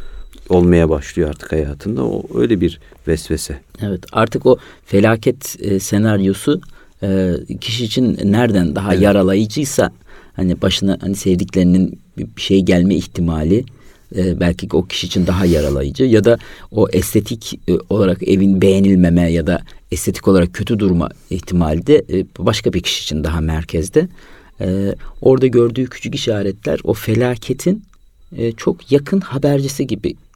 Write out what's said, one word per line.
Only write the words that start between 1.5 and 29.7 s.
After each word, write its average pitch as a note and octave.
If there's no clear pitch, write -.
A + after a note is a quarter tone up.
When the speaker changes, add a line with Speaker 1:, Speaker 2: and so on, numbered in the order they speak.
Speaker 1:
hayatında. D#2
O -
öyle A#2
bir E2
vesvese. D#2+
Speaker 2:
Evet, G2
artık A2+
o B2+
felaket, A2
e, G2
senaryosu, G#2
e, F#2+
kişi A2+
için A2+
nereden G2+
daha G2
Speaker 1:
Evet. F#2
Speaker 2:
yaralayıcıysa, G2+
hani, F2+
başına, F#2+
hani, G2
sevdiklerinin F2+
bir, -
bir -
şey G2
gelme F2+
ihtimali, E2
e, F2+
belki F2
o F2
kişi -
için F2
daha F#2
yaralayıcı C#2+
ya A2
da A#2
o G#2+
estetik, -
e, F2+
olarak G#2
evin F#2+
beğenilmeme F2+
ya E2
da F2
estetik -
olarak F2+
kötü G2+
durma F2+
ihtimali E2+
de, D3
e, F#2
başka A2
bir F2+
kişi -
için D#2
daha D#2+
merkezde. D#2+
E, G2
orada C3
gördüğü A#2+
küçük -
işaretler G#2
o A2
felaketin, B2
e, A#2
çok -
yakın C#3+
habercisi C#3